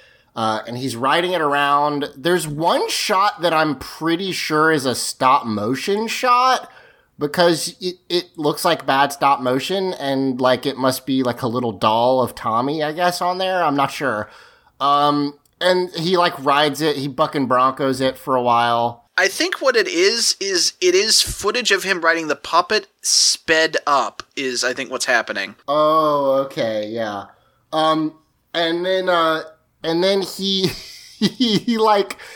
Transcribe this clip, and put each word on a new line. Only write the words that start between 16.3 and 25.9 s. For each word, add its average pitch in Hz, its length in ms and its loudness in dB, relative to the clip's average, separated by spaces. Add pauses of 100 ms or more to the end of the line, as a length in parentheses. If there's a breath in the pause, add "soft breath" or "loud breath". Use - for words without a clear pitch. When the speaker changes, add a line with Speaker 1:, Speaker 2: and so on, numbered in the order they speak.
Speaker 1:
rides 143 380 2
it, 151 160 0
he 139 120 -4
bucking 143 380 -2
broncos 131 540 2
it 131 160 0
for - 200 -2
a 123 60 2
while. 117 600 2 (140)
Speaker 2:
I 190 100 2
think 339 320 -4
what 269 160 2
it 202 100 2
is, 208 540 0
is 190 400 -2
it 180 140 4
is 208 260 2
footage 214 500 -2
of 190 120 2
him 185 180 -2
riding 165 280 0
the 143 80 -2
puppet 180 500 0 (160)
sped - 720 2 (100)
up 131 360 0 (120)
is, 127 300 -4
I 127 80 -2
think, 120 180 -8
what's 120 140 -6
happening. 104 520 -2 (120)
Speaker 1:
Oh, 151 680 2 (100)